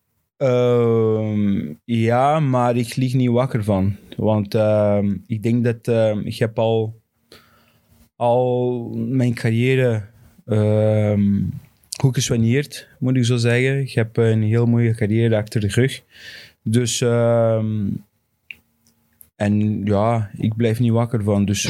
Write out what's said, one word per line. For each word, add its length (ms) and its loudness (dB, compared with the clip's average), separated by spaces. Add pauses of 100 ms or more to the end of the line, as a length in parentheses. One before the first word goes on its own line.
(360)
Ehm, 1400 0 (120)
ja, 560 0
maar 360 0
ik 200 -4
lig 180 -2
niet 160 2
wakker 340 0
van. 320 0 (200)
Want, 380 0
ehm, 600 2 (120)
ik 160 -6
denk 220 0
dat, 240 -2
ehm, 320 2
ik 160 -8
heb 220 -2
al, 420 -2 (1160)
al 800 0
mijn 380 0
carrière, 680 0 (440)
ehm, 920 2 (600)
goed 140 2
gesoigneerd, 760 -2 (100)
moet 180 -2
ik 80 2
zo 120 0
zeggen. 440 0
Ik 120 -6
heb 240 -2
een 260 2
heel 240 2
mooie 280 2
carrière 420 2
achter 240 -4
de 80 0
rug. 340 0 (600)
Dus, 380 -2
ehm, 640 2 (1700)
en 480 0
ja, 520 0
ik 200 -4
blijf 240 0
niet 120 2
wakker 300 0
van. 220 2
Dus, 260 -2